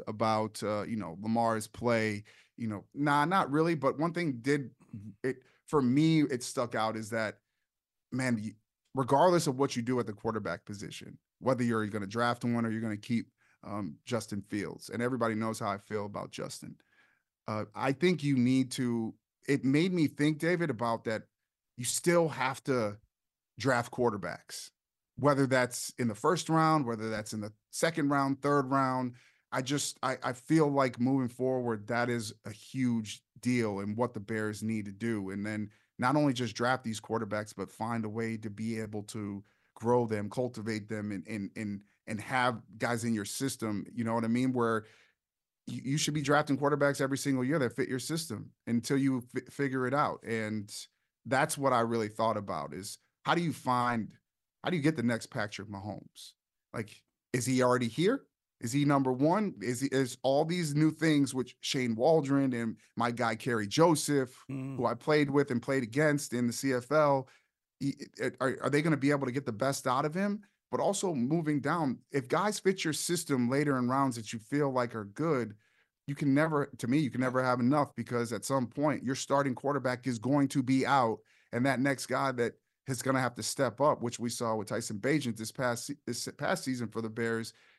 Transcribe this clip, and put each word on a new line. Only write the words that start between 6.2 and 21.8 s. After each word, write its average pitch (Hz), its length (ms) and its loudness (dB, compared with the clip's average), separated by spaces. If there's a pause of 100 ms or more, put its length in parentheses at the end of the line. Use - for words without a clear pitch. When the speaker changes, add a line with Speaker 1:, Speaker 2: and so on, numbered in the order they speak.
Speaker 1:
it 127 220 0
stuck 120 320 -4
out 110 200 0
is 110 140 -8
that, 110 300 -2 (720)
man, 127 300 0
y-, 107 120 -8 (400)
regardless 160 540 6
of 127 100 -2
what 139 180 0
you 123 60 -2
do 123 180 0
at 113 60 0
the 107 80 -8
quarterback 104 500 -4
position, - 540 -12 (220)
whether 123 240 2
you're 110 240 2
gonna 101 180 -4
draft 117 400 -2
one 117 200 0
or 113 40 -2
you're 110 120 -4
gonna 107 160 -4
keep, 113 300 -2 (380)
um, 101 400 -8
Justin 107 380 -4
Fields, - 460 -8
and 110 120 -4
everybody 120 320 0
knows 110 260 -4
how 110 100 -4
I 98 100 -4
feel 104 260 -6
about 98 240 -10
Justin. - 460 -12 (720)
Uh, 107 260 -4
I 127 200 -2
think 175 300 0
you 143 140 2
need 127 360 4
to, 117 420 -2 (320)
it 135 180 2
made 151 260 4
me 165 160 2
think, 151 300 0
David, 165 320 0
about 117 360 -2
that 110 180 -2 (540)
you 123 60 -8